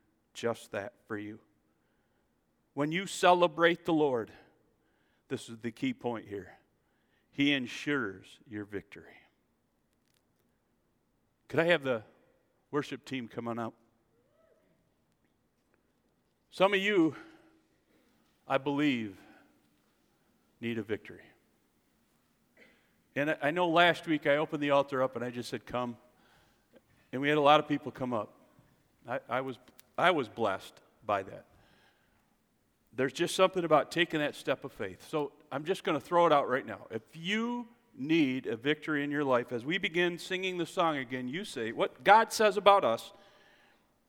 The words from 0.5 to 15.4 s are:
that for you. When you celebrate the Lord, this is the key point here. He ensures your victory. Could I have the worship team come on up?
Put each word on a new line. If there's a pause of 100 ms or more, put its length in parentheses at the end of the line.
that (160)
for
you. (1300)
When
you
celebrate
the
Lord, (960)
this
is
the
key
point
here. (880)
He
ensures (240)
your
victory. (2250)
Could
I
have
the (680)
worship
team
come
on
up? (2750)